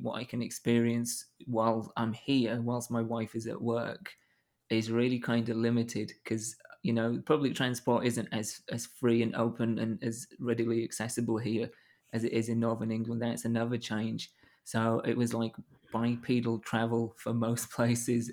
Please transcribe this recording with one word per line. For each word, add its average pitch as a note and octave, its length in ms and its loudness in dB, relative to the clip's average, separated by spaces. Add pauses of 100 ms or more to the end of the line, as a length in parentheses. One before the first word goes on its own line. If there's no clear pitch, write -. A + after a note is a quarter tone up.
what A#2 180 -4
I A2+ 40 -4
can A#2+ 180 -6
experience A#2 840 0 (200)
while A2+ 500 2
I'm A2+ 180 0
here, A#2+ 480 0
whilst A#2+ 300 -2
my A#2+ 100 0
wife A2+ 340 -2
is A2+ 120 -6
at A2+ 140 -6
work, A#2 520 -2 (560)
is A2+ 220 2
really B2 280 4
kind A#2 300 0
of A2+ 80 0
limited, A#2 540 0 (140)
'cause, A2 300 -2 (280)
you A#2 100 2
know, A#2 320 2
public C#3+ 300 2
transport B2 500 2
isn't A2+ 280 0
as, A2 360 -6
as A#2 160 -4
free A#2 380 2
and A2 120 0
open A2+ 440 0
and A2+ 240 -2
as A#2 240 -4 (100)
readily A#2 460 0
accessible A2+ 540 -2
here A2+ 340 -2 (400)
as A2+ 140 -2
it B2 80 0
is A#2 160 2
in A#2 100 2
Northern A2+ 320 0
England. A2+ 300 -2
That's A#2 240 -2
another A#2 320 0
change. A2+ 540 -4 (340)
So A2+ 400 2
it A#2 120 2
was, A#2+ 160 2
like, A2+ 220 -2 (360)
bipedal A#2+ 680 0
travel A#2 580 0
for A#2 160 -4
most A#2 380 0
<laughs> - 40 -14
places, A#2+ 580 2